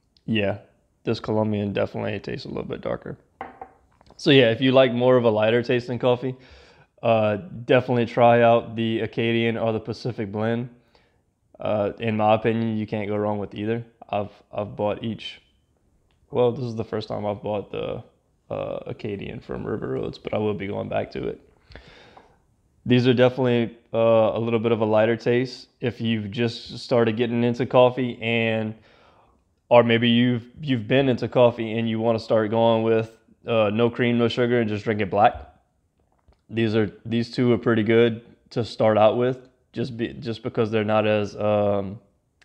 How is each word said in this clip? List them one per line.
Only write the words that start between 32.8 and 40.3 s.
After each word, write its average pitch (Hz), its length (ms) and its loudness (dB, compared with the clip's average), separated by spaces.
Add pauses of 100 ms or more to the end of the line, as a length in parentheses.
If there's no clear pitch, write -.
with, 113 340 0 (280)
uh, 110 280 2
no 117 160 2
cream, 120 280 0
no 117 120 2
sugar, 120 320 0
and 107 80 -2
just 104 160 -6
drink 107 160 -2
it 95 80 -4
black. 101 260 4 (1120)
These 110 260 0
are, 107 140 2 (160)
these 117 240 -2
two 123 220 2
are 117 60 4
pretty 113 260 2
good 113 380 4 (300)
to 120 120 -4
start 110 340 0
out 110 200 6
with, 127 320 -2 (240)
just 117 240 -6
be, 113 160 -4
just 113 300 -10